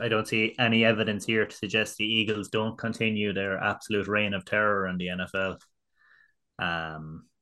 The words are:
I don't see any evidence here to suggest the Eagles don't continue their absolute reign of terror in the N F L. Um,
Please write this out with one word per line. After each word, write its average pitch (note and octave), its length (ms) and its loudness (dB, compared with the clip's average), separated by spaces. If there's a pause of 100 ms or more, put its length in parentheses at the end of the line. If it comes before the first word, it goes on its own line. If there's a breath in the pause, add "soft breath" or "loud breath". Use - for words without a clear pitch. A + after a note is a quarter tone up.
I A#2+ 60 -2
don't A2 200 2
see A2 300 2
any A2+ 280 6
evidence G#2+ 400 2
here A2 200 2
to - 100 -8
suggest G#2+ 420 -2
the G#2+ 80 -4
Eagles G#2+ 440 0
don't A2 280 -2
continue G#2+ 560 -2
their F#2+ 240 -2
absolute G2+ 500 -2
reign G#2 260 2
of F#2 120 -4
terror G#2 420 2
in F2+ 100 -4
the F2+ 120 -4
N F2+ 120 -4
F F2+ 140 -6
L. F#2+ 220 -2 (1000 soft breath)
Um, D#2+ 680 -6 (160)